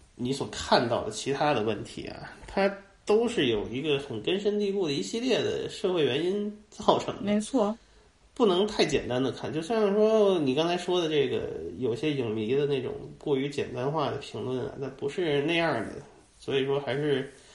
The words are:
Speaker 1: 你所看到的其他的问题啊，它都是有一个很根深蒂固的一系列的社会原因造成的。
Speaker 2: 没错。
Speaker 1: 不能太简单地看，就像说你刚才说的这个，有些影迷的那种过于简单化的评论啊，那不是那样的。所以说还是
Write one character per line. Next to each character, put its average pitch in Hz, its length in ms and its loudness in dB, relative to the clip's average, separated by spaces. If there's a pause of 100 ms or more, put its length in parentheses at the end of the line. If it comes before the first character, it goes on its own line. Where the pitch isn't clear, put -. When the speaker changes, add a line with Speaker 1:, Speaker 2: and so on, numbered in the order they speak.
(160)
Speaker 1:
你 123 160 -4
所 127 200 -4
看 135 360 2
到 113 160 0
的 - 80 -6
其 - 220 -4
他 147 200 2
的 110 100 0
问 107 200 -2
题 - 240 -12
啊， - 240 -14 (160)
它 196 260 0 (320)
都 226 220 4
是 151 200 2
有 104 200 0
一 123 140 -6
个 147 180 0
很 110 220 -6
根 180 180 -2
深 208 180 0
蒂 202 140 0
固 196 160 -2
的 139 60 -2
一 160 80 -2
系 226 180 -4
列 240 220 2
的 - 280 -2
社 185 240 -2
会 160 120 2
原 131 180 0
因 208 280 -2 (180)
造 - 280 4
成 - 200 -4
的。 - 40 -12
Speaker 2:
没 208 200 0
错。 220 360 0 (560)
Speaker 1:
不 247 120 4
能 190 220 6
太 208 180 2
简 123 220 0
单 123 160 0
地 123 80 0
看， 107 200 -8
就 156 120 -2
像 220 320 2
说 214 420 6
你 135 160 2
刚 156 140 2
才 175 100 2
说 180 240 0
的 156 80 0
这 143 180 4
个， 113 220 -2 (300)
有 120 160 0
些 156 160 0
影 127 180 -2
迷 110 240 0
的 143 140 2
那 139 120 0
种 123 140 -4 (240)
过 147 180 -2
于 139 140 0
简 127 240 -6
单 127 180 -2
化 143 200 0
的 - 60 -6
评 - 280 -8
论 123 180 -2
啊， - 140 -8
那 135 120 -6
不 - 200 -6
是 147 320 0
那 165 140 0
样 165 180 2 (140)
的。 - 60 -12 (460)
所 - 180 -4
以 131 60 2
说 139 160 0
还 123 140 -4
是 139 380 0 (240)